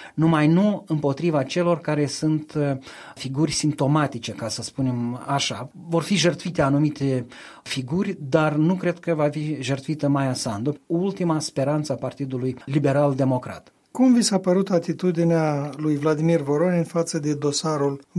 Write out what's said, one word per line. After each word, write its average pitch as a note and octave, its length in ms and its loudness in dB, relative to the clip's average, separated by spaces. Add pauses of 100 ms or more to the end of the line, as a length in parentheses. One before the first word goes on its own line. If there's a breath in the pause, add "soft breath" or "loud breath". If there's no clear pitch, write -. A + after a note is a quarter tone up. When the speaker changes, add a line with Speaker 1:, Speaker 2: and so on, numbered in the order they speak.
(140 loud breath)
Speaker 1:
Numai D#3 340 4
nu F#3+ 380 4
împotriva D3 560 0
celor E3+ 360 0
care D3 280 -2
sunt, D#3 500 -2
uh, C#3+ 160 0 (420 loud breath)
figuri C#3 380 -2
simptomatice, D3 800 0
ca A2 160 -6
să A2+ 140 -8
spunem B2 640 -4
așa. C#3 440 -4 (180)
Vor E3 140 0
fi G3 140 0
jertfite E3 460 0
anumite C#3 640 0 (360 loud breath)
figuri, E3 560 -4 (100)
dar D3+ 260 4
nu D#3 200 4
cred F3 240 -2
că E3+ 160 -2
va D3+ 140 2
fi D3+ 320 -4
jertfită C#3 480 -4
Maia C#3 260 2
Sandu, B2 420 -4 (100)
ultima F3 520 0
speranță D3 540 -2
a B2+ 40 -4
Partidului C3 680 -6
Liberal C#3 500 2
Democrat. B2+ 540 -2 (220)
Speaker 2:
Cum B3+ 240 6
vi A#3+ 80 4
s-a G3 160 2
părut F#3+ 320 2
atitudinea E3 1080 2
lui D3+ 200 0
Vladimir D#3 440 2
Voronin D#3+ 440 2
față E3+ 340 -2
de D3 160 -2
dosarul C#3+ 640 0 (180)